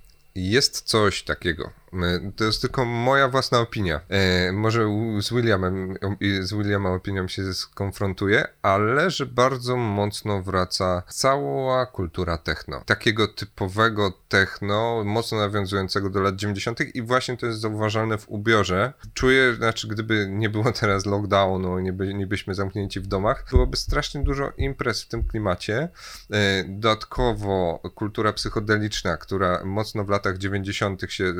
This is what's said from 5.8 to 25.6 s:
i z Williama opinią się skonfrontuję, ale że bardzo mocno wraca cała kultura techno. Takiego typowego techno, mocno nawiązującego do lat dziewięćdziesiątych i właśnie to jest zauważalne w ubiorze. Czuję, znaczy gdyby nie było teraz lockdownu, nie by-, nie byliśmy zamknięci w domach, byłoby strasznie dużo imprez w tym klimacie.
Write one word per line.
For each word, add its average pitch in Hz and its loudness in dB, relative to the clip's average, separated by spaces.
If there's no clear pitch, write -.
i 101 2
z 92 -4
Williama 101 0
opinią 92 -2
się 95 -4
skonfrontuję, 98 0
ale 110 2
że 147 -2
bardzo 123 2
mocno 104 0
wraca 92 0
cała 135 0
kultura 85 -4
techno. - -6
Takiego 107 2
typowego 104 0
techno, 104 0
mocno 110 -2
nawiązującego 98 0
do 95 0
lat 95 2
dziewięćdziesiątych 104 -4
i 127 -4
właśnie 123 0
to - -6
jest 110 -4
zauważalne 107 0
w - -14
ubiorze. 104 2
Czuję, 131 4
znaczy 113 -2
gdyby 107 0
nie 104 0
było 107 2
teraz 98 0
lockdownu, 95 2
nie 92 -2
by-, 98 -4
nie 98 -4
byliśmy 95 -4
zamknięci 98 -4
w 95 -8
domach, 101 0
byłoby 127 4
strasznie - -2
dużo 139 -2
imprez 123 -2
w - -18
tym 117 -4
klimacie. 107 -2